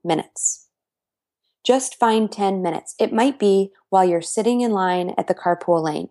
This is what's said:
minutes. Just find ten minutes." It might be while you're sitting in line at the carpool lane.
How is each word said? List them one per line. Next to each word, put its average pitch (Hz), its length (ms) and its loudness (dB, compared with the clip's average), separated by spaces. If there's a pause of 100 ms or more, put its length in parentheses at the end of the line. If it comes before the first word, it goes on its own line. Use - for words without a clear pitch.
minutes. - 640 -4 (960)
Just 262 320 0
find 220 340 2
ten 196 300 -2
minutes." 170 380 -6
It 226 140 0
might 247 260 0
be 196 320 2 (180)
while 190 140 4
you're 170 180 2
sitting 226 380 0
in 240 120 0
line 180 460 -2
at - 100 -4
the 180 80 0
carpool 175 480 0
lane. 156 280 -4